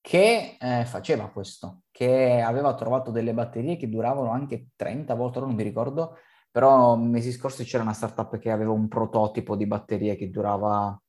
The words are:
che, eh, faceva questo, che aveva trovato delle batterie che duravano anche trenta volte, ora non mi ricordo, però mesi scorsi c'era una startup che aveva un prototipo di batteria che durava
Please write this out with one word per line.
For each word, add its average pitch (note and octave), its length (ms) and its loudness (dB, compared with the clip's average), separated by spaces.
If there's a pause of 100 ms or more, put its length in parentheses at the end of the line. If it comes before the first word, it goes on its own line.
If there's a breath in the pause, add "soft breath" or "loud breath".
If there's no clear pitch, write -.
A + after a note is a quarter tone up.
che, G#3 580 4
eh, B2 260 0
faceva A2+ 440 -2
questo, - 540 -14 (100)
che B2+ 480 4
aveva C3 340 0
trovato A#2+ 380 -2
delle A#2 200 -2
batterie A#2+ 440 -4
che C3+ 120 -8
duravano A#2 440 -2
anche C3+ 420 -6
trenta C3 400 -6
volte, B2 240 -4
ora C3 80 -4
non C3 80 -2
mi A2 80 -2
ricordo, C3 540 -4 (340 loud breath)
però B2 460 8
mesi A#2 340 0
scorsi B2+ 340 -6
c'era A#2 200 -2
una A2 80 -2
startup A2 460 -6
che A2+ 120 -4
aveva A2 220 0
un A2 160 0
prototipo A2 680 0
di G#2 100 -2
batteria G#2 520 -4
che G2 120 -8
durava G2+ 800 -2